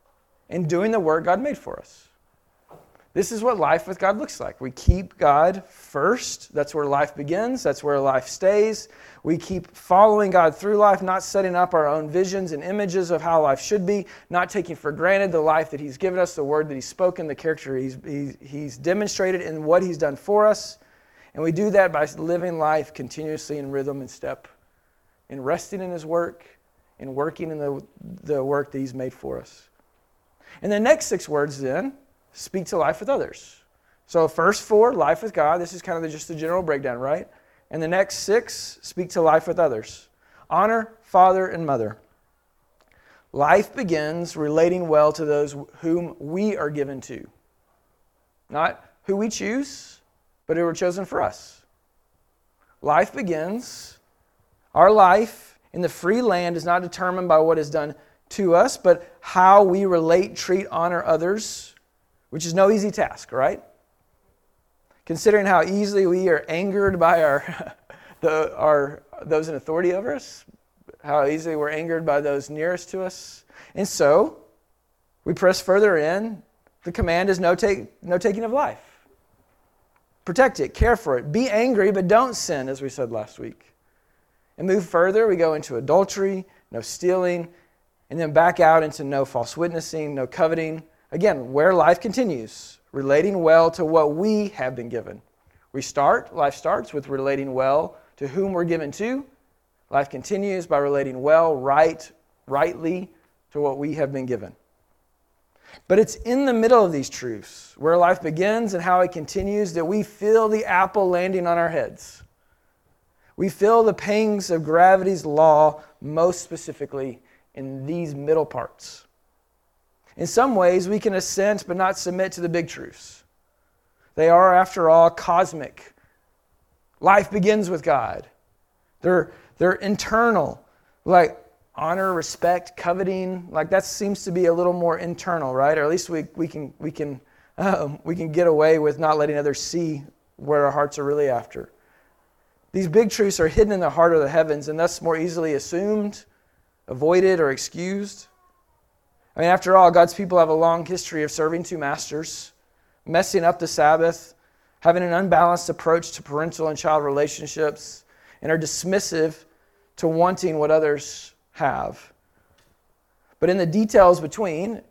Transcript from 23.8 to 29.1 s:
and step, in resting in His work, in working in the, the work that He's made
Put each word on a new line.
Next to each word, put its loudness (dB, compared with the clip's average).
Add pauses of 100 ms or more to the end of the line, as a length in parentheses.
and -16
step, -14 (840)
in -14
resting -6
in -10
His -10
work, -4 (540)
in -14
working -6
in -10
the, -6 (400)
the -4
work -2
that -8
He's -8
made -10